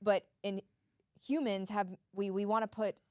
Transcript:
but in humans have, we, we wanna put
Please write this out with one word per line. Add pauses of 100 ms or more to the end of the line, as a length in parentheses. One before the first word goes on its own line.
but (160)
in (600)
humans
have, (240)
we,
we
wanna
put (140)